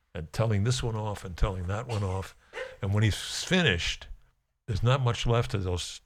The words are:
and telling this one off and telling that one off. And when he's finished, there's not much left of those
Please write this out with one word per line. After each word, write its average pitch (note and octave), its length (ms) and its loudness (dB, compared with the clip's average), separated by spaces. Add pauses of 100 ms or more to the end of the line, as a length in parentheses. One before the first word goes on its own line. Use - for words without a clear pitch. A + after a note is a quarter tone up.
(140)
and D#2+ 180 -10
telling A2 320 2
this B2+ 180 2
one A2 140 -2
off G#2+ 260 -6
and E2+ 140 -10
telling F#2+ 300 0
that G#2 200 -4
one G#2+ 160 -2
off. F#2+ 320 -4 (460)
And G2+ 140 0
when G#2+ 80 6
he's - 420 2
finished, C#3+ 640 2 (600)
there's G#2 160 -2
not C3 200 4
much A#2+ 240 0
left A#2 260 2
of G2 120 -2
those F2+ 420 -4